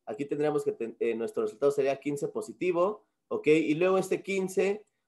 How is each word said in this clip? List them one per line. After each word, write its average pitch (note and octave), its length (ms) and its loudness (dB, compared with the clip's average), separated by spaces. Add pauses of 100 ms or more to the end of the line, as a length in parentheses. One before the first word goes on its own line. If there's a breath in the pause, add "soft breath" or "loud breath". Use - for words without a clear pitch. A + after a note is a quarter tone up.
aquí A#2 180 -6
tendríamos D3 400 0
que C#3+ 80 0
ten-, A2+ 280 -8
eh, A#2 140 0
nuestro A2+ 280 -2
resultado B2 300 2
sería C#3 280 0
quince C#3+ 280 -4
positivo, F3 760 -2 (240)
¿ok? A2+ 200 0
Y D#3 260 4
luego F#3 240 2
este - 240 -2
quince F#3+ 640 -2 (220)